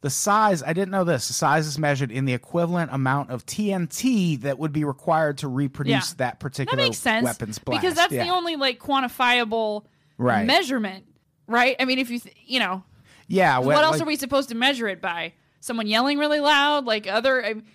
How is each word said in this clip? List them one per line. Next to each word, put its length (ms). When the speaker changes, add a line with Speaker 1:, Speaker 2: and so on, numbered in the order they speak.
Speaker 1:
The 80
size, 540
I 80
didn't 200
know 120
this, 240
the 60
size 340
is 100
measured 340
in 120
the 100
equivalent 600
amount 380
of 140
T 280
N 140
T 500
that 200
would 140
be 140
required 540
to 100
reproduce 640
Speaker 2:
Yeah. 80
Speaker 1:
that 200
particular 380
Speaker 2:
That 60
makes 160
sense, 260
Speaker 1:
weapons 340
blast. 220
Speaker 2:
because 160
that's 160
Speaker 1:
Yeah. 100
Speaker 2:
the 60
only, 260
like, 240
quantifiable 1040
Speaker 1:
Right. 280
Speaker 2:
measurement, 580
right? 320
I 60
mean, 140
if 100
you, 100
th-, 160
you 140
know, 240
Speaker 1:
Yeah, 300
Speaker 2:
what 180
Speaker 1:
what, 80
Speaker 2:
else 120
Speaker 1:
like 80
Speaker 2:
are 20
we 100
supposed 340
to 60
measure 320
it 140
by? 320
Someone 280
yelling 300
really 220
loud? 460
Like, 200
other, 400
I, 100